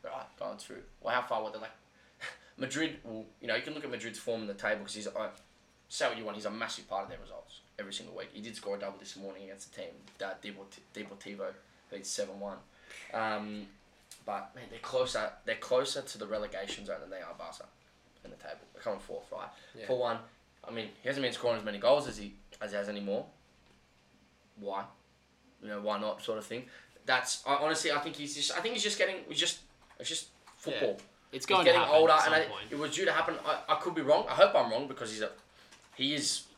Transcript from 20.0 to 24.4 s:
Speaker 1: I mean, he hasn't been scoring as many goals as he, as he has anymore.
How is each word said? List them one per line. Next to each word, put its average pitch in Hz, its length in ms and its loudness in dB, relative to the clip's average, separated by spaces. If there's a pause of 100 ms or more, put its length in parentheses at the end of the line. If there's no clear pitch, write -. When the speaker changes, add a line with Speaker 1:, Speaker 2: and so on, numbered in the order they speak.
Speaker 1:
I - 40 -10
mean, 110 180 -6 (120)
he - 60 -4
hasn't 139 160 0
been 123 100 2
scoring 117 260 2
as 104 40 -10
many 104 140 -4
goals 127 300 6
as 107 100 -8
he, 101 160 -10 (260)
as 107 120 -6
he 101 60 -2
has 101 120 -2
anymore. 101 360 -2 (1300)